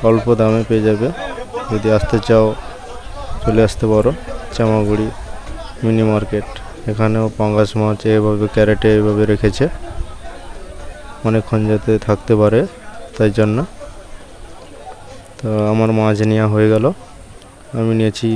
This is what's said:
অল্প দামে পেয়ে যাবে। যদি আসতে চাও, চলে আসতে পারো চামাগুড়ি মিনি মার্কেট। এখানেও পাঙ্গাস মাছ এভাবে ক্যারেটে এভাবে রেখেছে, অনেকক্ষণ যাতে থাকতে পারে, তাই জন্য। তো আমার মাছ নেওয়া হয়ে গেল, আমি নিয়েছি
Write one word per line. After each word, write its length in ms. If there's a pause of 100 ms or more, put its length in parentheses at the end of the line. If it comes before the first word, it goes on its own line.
অল্প 180 (140)
দামে 280
পেয়ে 200
যাবে। 200 (600)
যদি 180 (100)
আসতে 200 (100)
চাও, 180 (960)
চলে 260
আসতে 240
পারো 180 (440)
চামাগুড়ি 540 (760)
মিনি 280
মার্কেট। 380 (420)
এখানেও 360 (120)
পাঙ্গাস 320 (100)
মাছ 200 (160)
এভাবে 380
ক্যারেটে 340 (100)
এভাবে 240 (100)
রেখেছে, 320 (1600)
অনেকক্ষণ 320 (100)
যাতে 220 (140)
থাকতে 340
পারে, 200 (560)
তাই 220
জন্য। 200 (1800)
তো 100 (240)
আমার 260
মাছ 200 (120)
নেওয়া 240
হয়ে 180
গেল, 120 (960)
আমি 220
নিয়েছি 360